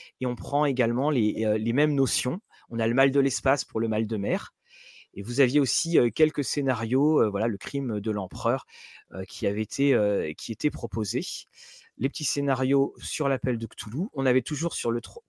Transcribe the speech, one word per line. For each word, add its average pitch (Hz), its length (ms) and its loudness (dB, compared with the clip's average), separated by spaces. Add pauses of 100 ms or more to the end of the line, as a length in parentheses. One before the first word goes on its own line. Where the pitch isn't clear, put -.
(200)
et 127 60 -2
on 123 100 -4
prend 143 280 0
également 123 460 2
les, 113 340 2
euh, 107 140 2
les 113 140 -2
mêmes 147 240 2
notions. 135 440 0 (280)
On 117 100 -6
a 113 80 2
le 117 80 2
mal 135 160 6
de 139 80 2
l'espace 135 460 0
pour - 160 -4
le 113 80 0
mal 110 180 0
de 110 100 -2
mer. 113 380 -4 (600)
Et 101 80 -8
vous 117 180 -2
aviez 131 180 6
aussi, 156 400 2
euh, 123 100 6
quelques 156 360 2
scénarios, 135 760 2
euh, 110 80 4
voilà, 101 200 0
le 101 100 -2
crime 127 400 -4
de 104 140 -2
l'empereur, 110 520 -2 (480)
euh, 95 120 -6
qui - 240 -4
avait 104 140 0
été, 139 300 0
euh, 101 420 2
qui - 180 -10
était 147 180 -2
proposé. 117 520 -4 (760)
Les 135 100 -2
petits - 160 -6
scénarios 139 760 0
sur - 300 -4
l'appel 127 300 -2
de 113 80 -6
Cthulhu. 127 460 -6
On 135 120 -4
avait 127 160 4
toujours 156 340 -4
sur 117 180 -2
le 117 80 -2
tra-, - 180 -16 (100)